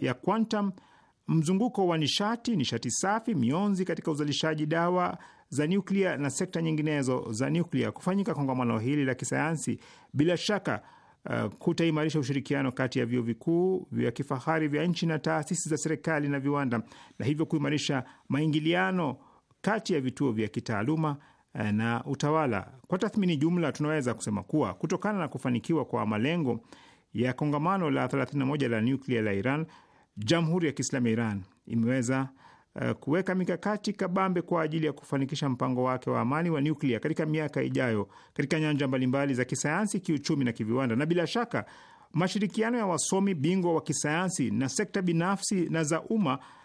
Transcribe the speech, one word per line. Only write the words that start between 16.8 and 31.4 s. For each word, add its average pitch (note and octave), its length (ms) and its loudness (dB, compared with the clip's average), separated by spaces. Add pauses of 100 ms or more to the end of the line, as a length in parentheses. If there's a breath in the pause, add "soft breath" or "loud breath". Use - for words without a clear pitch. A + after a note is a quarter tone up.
na - 60 -6
hivyo D3 200 0
kuimarisha C#3+ 580 0 (260 loud breath)
maingiliano D#3+ 880 0 (440 loud breath)
kati G#3 320 -2
ya D3 80 0
vituo B2+ 300 -2
vya A2 160 0
kitaaluma, C#3+ 680 -2 (380 loud breath)
uh, - 140 -4
na A2+ 360 0
utawala. C#3 680 0 (160)
Kwa F3+ 100 0
tathmini F#3+ 400 0
jumla, D#3+ 340 2
tunaweza D3+ 420 -2
kusema G#2 300 -4
kuwa B2+ 300 0
kutokana F#3+ 460 -2
na D#3+ 80 -2
kufanikiwa B2+ 580 -2
kwa A2+ 200 -2
malengo B2 540 0 (540 loud breath)
ya B2 200 2
kongamano D3+ 580 0
la C3+ 160 0
thelathini C#3 320 -2
na C3+ 60 0
moja C#3 240 0
la A2+ 120 0
nyuklia B2 400 0
la G#2+ 120 0
Iran, C3 320 0 (520 loud breath)
Jamhuri E3+ 500 2
ya C3 60 0
Kiislamu B2+ 340 0
ya A2+ 60 4
Iran A2 280 0 (260)